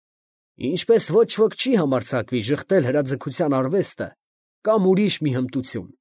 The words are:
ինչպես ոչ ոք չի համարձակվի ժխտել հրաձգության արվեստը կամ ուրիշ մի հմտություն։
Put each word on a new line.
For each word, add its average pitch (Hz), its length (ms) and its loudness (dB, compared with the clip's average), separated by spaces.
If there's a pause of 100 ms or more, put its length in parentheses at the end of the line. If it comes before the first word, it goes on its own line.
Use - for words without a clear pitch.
(600)
ինչպես 214 480 0
ոչ 214 240 2
ոք 214 260 0
չի 262 160 -2
համարձակվի 127 680 0
ժխտել 139 440 0
հրաձգության 139 720 -2
արվեստը 135 540 -2 (540)
կամ 214 200 2
ուրիշ 190 320 4
մի 147 140 -2
հմտություն։ 127 580 -4 (120)